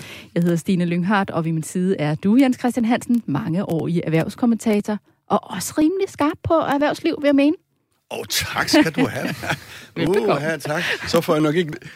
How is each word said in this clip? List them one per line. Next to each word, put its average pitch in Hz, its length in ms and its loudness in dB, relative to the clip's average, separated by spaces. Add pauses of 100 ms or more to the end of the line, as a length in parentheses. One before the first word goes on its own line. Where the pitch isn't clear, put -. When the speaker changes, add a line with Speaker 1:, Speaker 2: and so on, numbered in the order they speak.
(360)
Speaker 1:
Jeg 170 80 2
hedder 170 140 2
Stine 175 280 0
Lynghardt, 180 440 0
og 165 160 -2
ved 165 60 -2
min 160 120 -2
side 185 360 -2
er 147 160 0
du, 208 260 2
Jens 254 180 4
Christian 240 260 0
Hansen, 233 400 0
mange 170 440 -2
år 165 180 -2
i 170 160 0
erhvervskommentator, 214 960 0 (320)
og - 220 0
også - 260 -8
rimelig 370 320 2
skarp 311 340 -2
på - 100 0
erhvervsliv, 294 680 0
vil 285 60 0
jeg 285 80 6
mene. 285 200 4 (560)
Speaker 2:
Åh, - 180 -8
tak - 400 -2
skal 294 220 6
du - 160 2
have. - 200 -6
Speaker 1:
<laughs> - 680 -10
Velbekomme. 190 380 2
Speaker 2:
Uha, 151 240 0
tak. 156 260 -4 (240)
Så 170 140 2
får 170 120 0
jeg 156 80 2
nok 156 140 2
ikke 165 180 -2 (220)